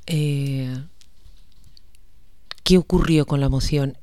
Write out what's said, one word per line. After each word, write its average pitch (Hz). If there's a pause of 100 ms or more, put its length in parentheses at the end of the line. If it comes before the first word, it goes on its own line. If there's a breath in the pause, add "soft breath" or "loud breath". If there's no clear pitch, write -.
eh, 139 (1900)
¿qué 185
ocurrió 160
con 143
la 135
moción? 135